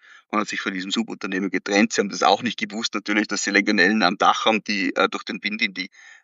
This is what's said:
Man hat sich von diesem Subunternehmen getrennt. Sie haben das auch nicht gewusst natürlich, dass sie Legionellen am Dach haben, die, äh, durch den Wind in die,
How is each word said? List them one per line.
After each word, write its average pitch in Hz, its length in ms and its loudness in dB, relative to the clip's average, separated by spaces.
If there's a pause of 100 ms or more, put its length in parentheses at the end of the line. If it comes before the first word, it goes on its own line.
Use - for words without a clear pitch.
(320)
Man 107 100 0
hat 101 60 -6
sich - 140 -6
von 104 100 -4
diesem 95 200 -6
Subunternehmen 98 580 -4
getrennt. 101 440 2
Sie - 80 2
haben 101 80 -4
das 90 120 -8
auch 101 220 4
nicht 110 160 -6
gewusst 107 340 -6
natürlich, 104 340 0
dass 101 160 -4
sie 101 60 -4
Legionellen 101 540 4
am 90 160 2
Dach 92 260 2
haben, 110 180 2
die, 98 320 -4
äh, 95 140 2
durch - 140 -8
den 107 200 -10
Wind 107 200 -6
in 98 100 -2
die, 92 160 -10 (340)